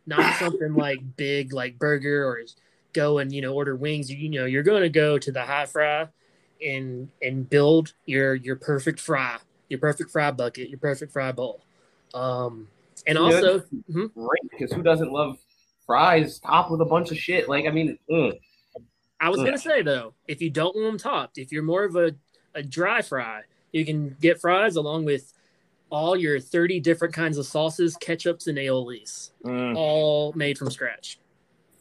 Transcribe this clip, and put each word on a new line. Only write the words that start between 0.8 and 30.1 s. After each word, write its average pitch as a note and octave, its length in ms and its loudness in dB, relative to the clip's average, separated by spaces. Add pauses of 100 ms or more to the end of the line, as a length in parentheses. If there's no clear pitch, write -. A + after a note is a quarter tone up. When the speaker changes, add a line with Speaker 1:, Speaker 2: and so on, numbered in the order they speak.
Speaker 1:
big, C#3 360 -4
like B2+ 260 -6
burger, C#3+ 460 0
or A#2+ 160 -4 (520)
go D3 260 2
and, C3+ 140 -4
you C#3 100 -6
know, C3 100 -4
order C#3 220 -2
wings. C#3+ 380 -4
You C#3+ 180 -8
know, C3+ 160 -2
you're C3+ 160 0
gonna F#3+ 260 4
go D3+ 300 4
to C3+ 140 -6
the B2+ 100 -4
High C#3 240 -2
Fry D3+ 400 0 (580)
and, C3 440 -6 (120)
and C3 300 -4
build D3+ 420 6 (140)
your, C3+ 300 0
your B2+ 200 -6
perfect C#3+ 440 -2
fry, B2+ 380 -2 (300)
your C3 120 -8
perfect D3+ 300 0
fry D3 200 2
bucket, B2+ 400 -4
your C#3 80 -14
perfect C#3+ 340 -4
fry C3 200 -4
bowl. B2 300 -8 (520)
Um, B2 540 -4 (400)
and D3+ 100 4
Speaker 2:
Yeah, E3 60 6
Speaker 1:
also, F#3 340 6
Speaker 2:
that's - 140 -14
Speaker 1:
mm-hmm. E3+ 420 -4
Speaker 2:
great, A#2 440 -4
'cause - 140 -6
who F3+ 100 -4
doesn't D#3+ 280 4
love C#3 260 -2 (480)
fries D#3 540 4
topped E3 320 2
with D#3+ 100 2
a D#3+ 40 4
bunch E3 260 2
of D#3 80 -6
shit? F3+ 300 0
Like, C#3+ 180 0
I D#3 40 0
mean, D#3 280 0 (100)
mm. D3 300 2 (840)
Speaker 1:
I E3 60 2
was F#3 120 2
Speaker 2:
Mm. C3+ 60 2
Speaker 1:
gonna C#4 120 0
say, D4 240 0
though, B2+ 320 -2 (140)
if D3 120 -6
you E3+ 80 -2
don't D#3+ 260 0
want G#3+ 140 -2
'em A3 100 -4
topped, - 380 -4
if C3+ 160 -14
you're D3+ 100 -4
more E3+ 220 0
of F#3 100 -2
a, E3+ 200 4 (400)
a D3+ 80 -8
dry F3 400 0
fry, A2+ 400 -6 (280)
you D#3 140 0
can D3 360 -4
get E3 200 4
fries F#3 360 2
along D#3 280 -2
with C#3+ 300 -2 (560)
all D#3+ 260 0
your D3+ 240 0
thirty F3+ 400 0
different E3 320 0
kinds D#3 240 -2
of C#3+ 80 -4
sauces, D#3+ 540 0
ketchups, E3+ 480 -4
and D3+ 100 -2
aiolis, B2+ 760 -4 (120)
Speaker 3:
Mm. B2 320 -4
Speaker 1:
all D3+ 560 2